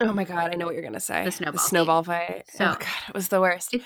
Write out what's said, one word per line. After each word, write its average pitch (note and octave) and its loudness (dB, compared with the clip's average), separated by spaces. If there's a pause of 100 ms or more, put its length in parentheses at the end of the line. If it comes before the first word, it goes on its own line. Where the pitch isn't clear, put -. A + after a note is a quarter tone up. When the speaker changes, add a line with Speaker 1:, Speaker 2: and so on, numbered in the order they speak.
Speaker 1:
Oh A3 2
my G3+ 0
God, E3+ 0
I F3 -2
know F3 -2
what E3+ -4
you're E3 -6
gonna A#2+ -8
say. - -2
Speaker 2:
The F#3+ 0
snowball E3 -4
Speaker 1:
The F3+ -4
snowball E3 4
Speaker 2:
scene. E3+ -2
Speaker 1:
fight. F3 -4
Speaker 2:
So, - -2
Speaker 1:
Oh E3+ 2
God, - -6 (200)
it G3+ -10
was F#3+ -4
the F#3+ 4
worst. F3+ 2
Speaker 2:
it's, B3 -2